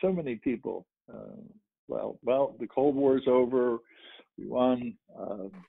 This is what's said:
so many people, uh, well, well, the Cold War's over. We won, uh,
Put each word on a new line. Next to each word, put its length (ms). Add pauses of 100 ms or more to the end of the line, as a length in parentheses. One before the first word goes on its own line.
so 100
many 240
people, 500 (260)
uh, 300 (460)
well, 360
well, 360
the 80
Cold 280
War's 320
over. 520 (580)
We 100
won, 480 (220)
uh, 300 (220)